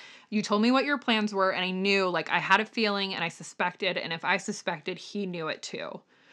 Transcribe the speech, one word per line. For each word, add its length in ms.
"You 120
told 200
me 80
what 140
your 140
plans 360
were, 160
and 140
I 60
knew, 380
like, 220
I 80
had 220
a 40
feeling, 500
and 100
I 40
suspected, 680
and 160
if 120
I 120
suspected, 640
he 280
knew 220
it 140
too." 380